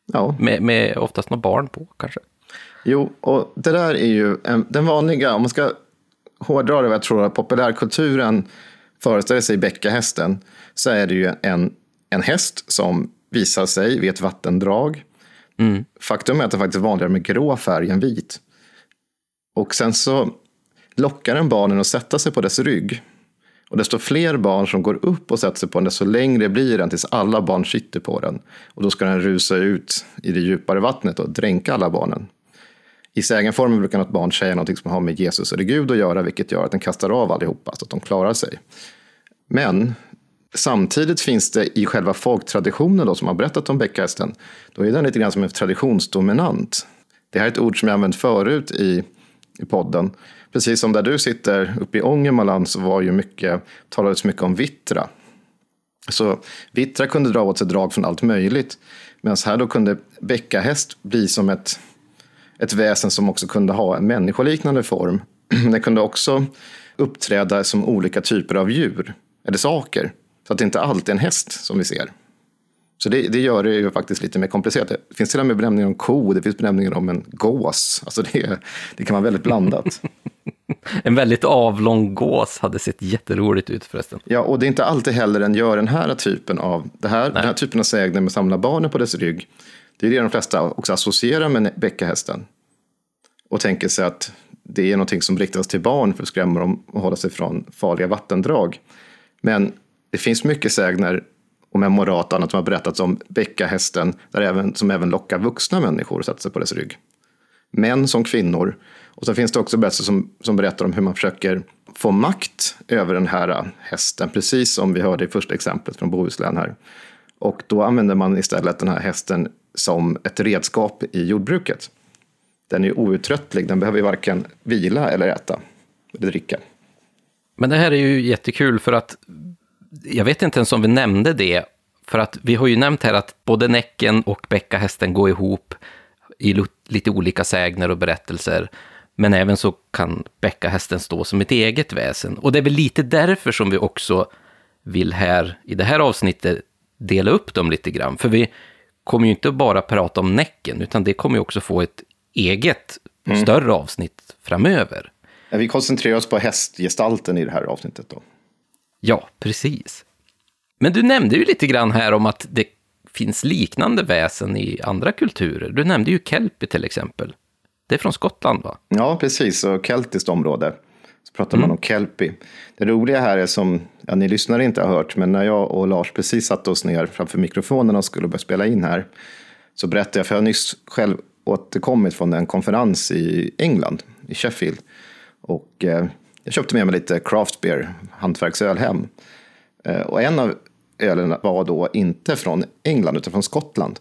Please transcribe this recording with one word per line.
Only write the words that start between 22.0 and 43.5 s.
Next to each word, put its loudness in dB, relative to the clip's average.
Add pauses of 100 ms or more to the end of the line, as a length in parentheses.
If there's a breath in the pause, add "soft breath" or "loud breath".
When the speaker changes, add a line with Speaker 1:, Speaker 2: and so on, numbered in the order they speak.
Speaker 1:
sig 0
på 0
dess 0
rygg. -2 (680 soft breath)
Och -2
desto 0
fler 0
barn 2
som -2
går 0
upp -2
och 0
sätter -2
sig -4
på 0
den, 2
desto -2
längre 2
blir 0
den 0
tills -4
alla 0
barn 0
sitter -6
på -6
den. -6 (320 loud breath)
Och -6
då 2
ska -2
den 2
rusa 2
ut -2 (180)
i -2
det 0
djupare 0
vattnet -2
och -4
dränka -2
alla 0
barnen. -4 (840 soft breath)
I -2
sägenformen 2
brukar 0
något -2
barn 0
säga 0
någonting -2
som -8
har 0
med -2
Jesus -2
eller -2
Gud 0
att 2
göra, 2
vilket -4
gör 0
att -4
den -2
kastar -2
av 0
allihopa -4
så -12
att -20
de -8
klarar 0
sig. -6 (880 loud breath)
Men 0 (600 loud breath)
samtidigt 0
finns 0
det 0
i 2
själva 0
folktraditionen 2
då, 2
som -4
har 0
berättat -2